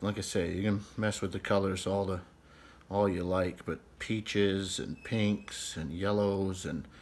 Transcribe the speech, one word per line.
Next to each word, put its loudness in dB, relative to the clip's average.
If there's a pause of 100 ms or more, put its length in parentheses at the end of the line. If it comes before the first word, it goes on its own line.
like 0
I -2
say, 0
you -2
can 2 (120)
mess 0
with -2
the -6
colors 0
all 2
the, -2 (720)
all 4
you 0
like, 0
but -4 (220)
peaches 0
and -8
pinks 0
and -4
yellows 0
and -4 (140)